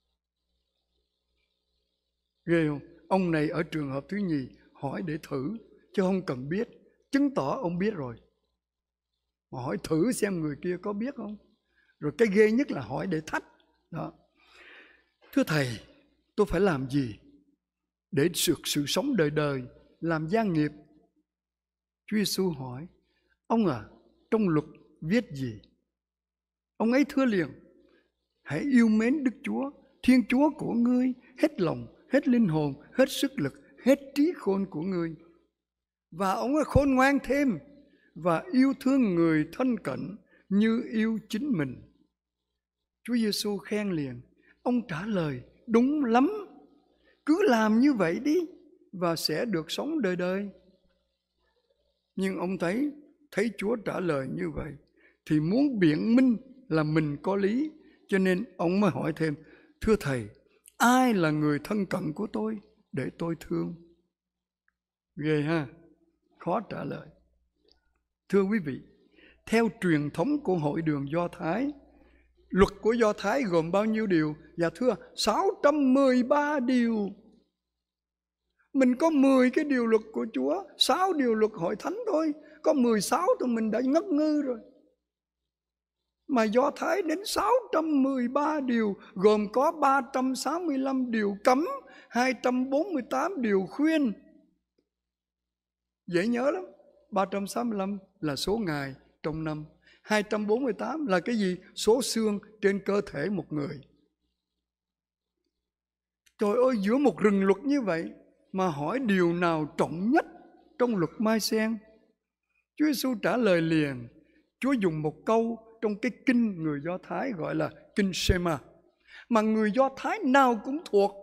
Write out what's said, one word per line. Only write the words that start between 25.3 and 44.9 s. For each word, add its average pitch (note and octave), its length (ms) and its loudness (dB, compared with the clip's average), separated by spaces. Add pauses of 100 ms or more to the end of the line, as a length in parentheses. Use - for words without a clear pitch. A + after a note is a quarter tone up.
gì?" B2 280 -8 (1160)
Ông A3+ 160 0
ấy C4+ 160 4
thưa C4+ 160 0
liền, F#3+ 220 2 (960)
"Hãy - 180 -6
yêu A#3+ 280 4
mến A#3 360 2
Đức A#3+ 180 0
Chúa, A#3+ 280 -4 (320)
Thiên B3 260 6
Chúa C#4+ 300 4
của - 140 -6
ngươi, B3 400 2 (260)
hết D4+ 220 0
lòng, C3 260 -2 (260)
hết C#4+ 160 2
linh A#3 200 4
hồn, D3+ 260 0 (200)
hết C4 160 4
sức - 300 -4
lực, C3+ 140 -2 (300)
hết C4+ 160 6 (140)
trí D4+ 220 2
khôn G3 340 -2
của D3+ 120 -8
ngươi." E3+ 320 -4 (960)
Và F#3+ 220 -2
ông A#3+ 220 -2
ấy D4+ 100 0
khôn C#4 300 4
ngoan C4 300 4
thêm, C4+ 340 0 (560)
"Và D#3+ 380 0
yêu C4 280 4
thương B3+ 340 2
người D#3+ 380 4
thân B3+ 260 -2
cận C3 220 -8 (480)
như A3+ 340 2 (100)
yêu A3 260 0 (100)
chính B3+ 300 -4
mình." C3+ 160 -4 (1300)
Chúa A#3+ 100 -4
Giêsu G#3 440 -2
khen G#3 320 -4
liền, C3+ 300 -4 (420)
"Ông B3 260 0
trả E3+ 180 -8